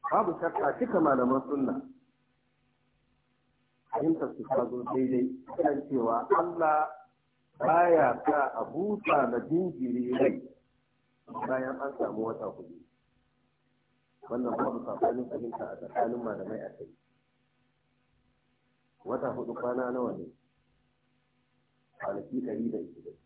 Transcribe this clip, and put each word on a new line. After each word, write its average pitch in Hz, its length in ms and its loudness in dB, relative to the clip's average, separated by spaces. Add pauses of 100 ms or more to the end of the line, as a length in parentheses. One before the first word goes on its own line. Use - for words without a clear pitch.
Babu 170 360 2
shakka 160 400 0
cika 240 200 0
malaman 131 440 4
sunna. 131 320 -2 (2250)
Fahimtar - 420 0
su 117 80 -10
ta 127 220 2
zo 123 180 -6
daidai 131 460 2 (220)
kan 147 360 2
cewa 117 400 0
Allah 165 640 4 (680)
baya 160 640 6
sa 143 300 4
a 113 120 -2
busa 170 640 2
na 117 120 0
jinjiri 127 760 0
rai - 280 4 (840)
bayan 131 520 -4
an 139 160 -6
samu 110 300 -4
wata 113 200 -6
hudu. 92 300 -12 (1500)
Wannan 120 320 -4
babu 117 280 -2
sabanin 117 460 0
fahimta 117 340 -8
a - 120 -8
tsakanin 120 440 -2
malamai 104 400 -6
a - 100 -10
kai. 80 180 -16 (2250)
Wata 127 260 -4
hudu 117 220 -6
kwana 123 380 -2
nawa 123 220 -2
ne? 92 120 -10 (1700)
Kwanaki - 420 -4
ɗari 113 280 -4
da 107 80 -4
ishirin. - 380 -12 (100)